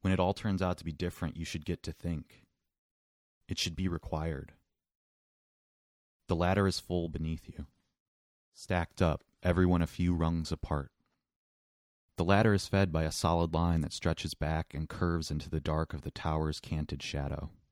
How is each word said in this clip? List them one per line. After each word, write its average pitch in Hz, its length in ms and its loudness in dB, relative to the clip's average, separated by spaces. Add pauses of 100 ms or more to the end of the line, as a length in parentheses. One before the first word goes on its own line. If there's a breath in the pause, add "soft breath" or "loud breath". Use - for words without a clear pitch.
When 95 120 2
it 90 60 2
all 92 140 2
turns 98 280 -2
out 90 160 0
to - 80 -14
be 82 60 -4
different, 85 460 -6
you 82 80 -6
should 78 200 -8
get - 180 -4
to 82 80 -8
think. - 520 -8 (1040)
It 92 100 -6
should 82 180 -4
be 92 120 0
required. 80 680 -4 (1700)
The 90 80 0
ladder 92 320 4
is 92 120 0
full 87 300 -2
beneath 80 380 -4
you, - 180 -10 (880)
stacked - 480 -2
up, 80 220 4 (180)
everyone 90 400 6
a 80 60 2
few 87 260 2
rungs 82 380 2
apart. 76 400 -4 (1300)
The 85 80 0
ladder 101 280 6
is 98 140 2
fed 98 240 2
by 80 120 2
a 78 80 0
solid 85 420 2
line 82 280 4
that 73 120 -4
stretches - 400 -2
back 80 400 -4
and 76 160 -6
curves 85 420 -2
into 76 180 -4
the 80 100 -2
dark 78 340 -2
of 69 80 -8
the 73 100 -8
tower's 78 480 -2
canted 76 420 -6
shadow. 71 500 -6 (200)